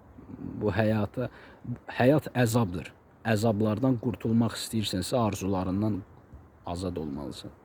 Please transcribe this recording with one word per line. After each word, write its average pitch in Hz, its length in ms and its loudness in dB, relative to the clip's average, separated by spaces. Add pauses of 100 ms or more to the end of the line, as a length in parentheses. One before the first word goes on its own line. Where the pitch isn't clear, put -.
(600)
bu 107 120 2
həyata, 110 560 0 (580)
həyat - 460 4
əzabdır. 113 600 2 (320)
Əzablardan 110 760 2
qurtulmaq 113 560 2
istəyirsənsə, 107 640 -2
arzularından 98 800 0 (640)
azad 87 340 -6
olmalısan. 71 540 -8 (140)